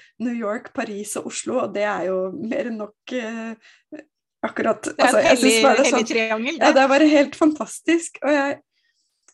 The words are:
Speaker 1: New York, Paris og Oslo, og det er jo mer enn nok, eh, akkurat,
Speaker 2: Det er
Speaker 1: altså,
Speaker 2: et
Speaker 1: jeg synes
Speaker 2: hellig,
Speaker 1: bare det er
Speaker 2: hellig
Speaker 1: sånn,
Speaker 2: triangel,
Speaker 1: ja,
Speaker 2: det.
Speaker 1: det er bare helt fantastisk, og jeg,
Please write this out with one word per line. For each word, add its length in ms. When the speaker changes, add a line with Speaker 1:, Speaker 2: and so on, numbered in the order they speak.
Speaker 1:
New 160
York, 400
Paris 420
og 100
Oslo, 340
og 140
det 80
er 240
jo 260
mer 380
enn 80
nok, 340
eh, 420
akkurat, 380
Speaker 2:
Det 160
er 60
Speaker 1:
altså, 140
Speaker 2:
et 60
Speaker 1:
jeg 140
synes 140
Speaker 2:
hellig, 100
Speaker 1:
bare 140
det 100
er 40
Speaker 2:
hellig 160
Speaker 1:
sånn, 80
Speaker 2:
triangel, 440
Speaker 1:
ja, 80
Speaker 2:
det. 80
Speaker 1:
det 100
er 40
bare 220
helt 260
fantastisk, 840
og 80
jeg, 300